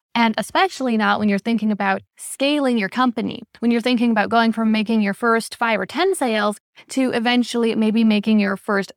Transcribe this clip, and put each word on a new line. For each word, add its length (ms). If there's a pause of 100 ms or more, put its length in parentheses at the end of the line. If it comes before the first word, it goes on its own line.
(140)
and 240
especially 600
not 220
when 100
you're 100
thinking 320
about 300 (160)
scaling 600
your 120
company, 520 (180)
when 120
you're 100
thinking 300
about 180
going 220
from 200
making 300
your 120
first 420
five 240
or 60
ten 280
sales 440 (300)
to 240
eventually 640
maybe 280
making 360
your 160
first 420